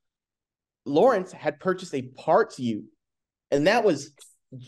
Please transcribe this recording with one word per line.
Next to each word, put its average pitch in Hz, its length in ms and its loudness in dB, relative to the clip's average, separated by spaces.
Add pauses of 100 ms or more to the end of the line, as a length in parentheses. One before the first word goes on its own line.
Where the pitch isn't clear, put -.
(840)
Lawrence 185 460 2
had 147 280 -6
purchased 185 340 -6
a 135 80 -4
parts 165 580 0
ute, 113 260 -4 (640)
and 143 160 2
that 220 160 2
was 160 280 0 (560)